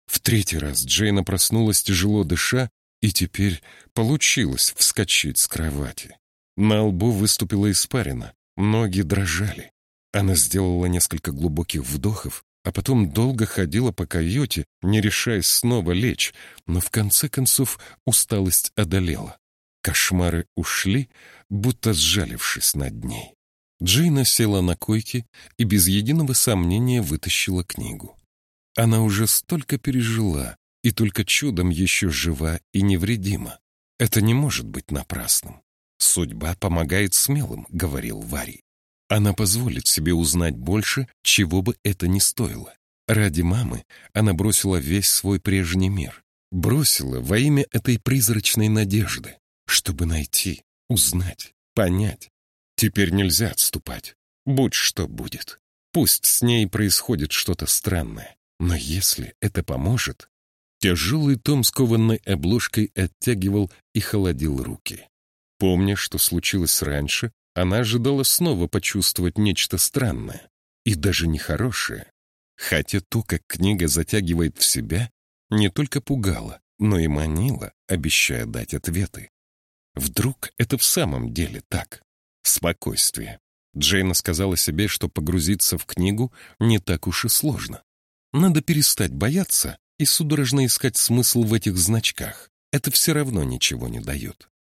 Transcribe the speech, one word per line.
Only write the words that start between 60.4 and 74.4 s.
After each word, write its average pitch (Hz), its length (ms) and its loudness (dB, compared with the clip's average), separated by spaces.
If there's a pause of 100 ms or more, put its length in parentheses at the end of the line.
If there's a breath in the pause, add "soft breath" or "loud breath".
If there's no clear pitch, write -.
Тяжелый 113 560 0
том 135 280 0
с - 80 0
кованной 113 540 2
обложкой 101 680 0
оттягивал 98 760 -2 (240 loud breath)
и 113 60 -2
холодил 78 640 -2
руки. - 460 -12 (480)
Помня, 98 400 2
что - 200 -4
случилось 87 640 0
раньше, 71 520 -4 (200)
она 90 260 0
ожидала 123 440 0
снова 127 440 2
почувствовать - 680 -2
нечто 101 400 0
странное - 720 -2 (360)
и 113 100 2
даже 82 320 0
нехорошее. 80 840 -4 (440)
Хотя 90 460 -2
то, - 220 -2
как - 220 -4
книга 87 440 0
затягивает 85 680 0